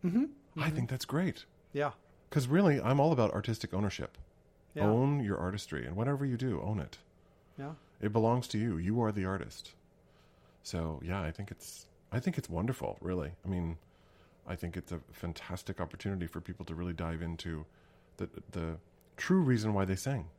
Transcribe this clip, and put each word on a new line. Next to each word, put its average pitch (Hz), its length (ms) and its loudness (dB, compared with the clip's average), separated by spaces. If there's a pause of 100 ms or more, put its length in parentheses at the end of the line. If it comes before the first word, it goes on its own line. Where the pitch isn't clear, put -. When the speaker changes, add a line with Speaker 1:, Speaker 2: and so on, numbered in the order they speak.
Speaker 1:
Mm-hmm. 214 200 4 (320)
Speaker 2:
I 156 100 2
Speaker 1:
Mm-hmm. 156 80 2
Speaker 2:
think 120 140 0
that's 131 160 -2
great. 170 400 0 (280)
Speaker 1:
Yeah. 143 180 2 (380)
Speaker 2:
'Cause 135 180 2
really, 156 340 8
I'm 135 180 4
all 151 120 8
about 120 220 6
artistic - 400 -2
ownership. 95 440 0 (580)
Speaker 1:
Yeah. 101 100 2
Speaker 2:
Own 131 380 4
your 98 140 0
artistry, 87 500 -4
and 80 80 -6
whatever 135 300 0
you 123 120 0
do, 120 240 -2
own 104 180 -2
it. - 200 -8 (580)
Speaker 1:
Yeah. 139 140 -8 (300)
Speaker 2:
It 107 120 0
belongs 117 360 4
to - 100 -2
you. 110 180 2
You 104 240 2
are 110 100 2
the 101 140 0
artist. - 480 -4 (880)
So, 80 400 -4
yeah, 92 180 -2
I 80 100 -2
think 98 200 -8
it's, - 360 -14 (240)
I 123 80 -2
think 175 180 -2
it's 131 120 -8
wonderful, 87 520 -2
really. 87 300 -2 (120)
I - 40 -6
mean, 85 300 -2 (720)
I 90 80 -4
think 85 220 -6
it's 85 140 -10
a 85 80 -6 (120)
fantastic - 720 -8
opportunity 90 460 -4
for 90 140 -6
people 87 240 -10
to 82 100 -8
really 87 180 -4
dive 82 280 -4
into 82 440 -6 (520)
the, 87 120 -6 (220)
the 82 260 -4 (400)
true 185 240 2
reason 113 320 4
why 98 120 2
they 95 100 2
sing. 104 320 -4 (120)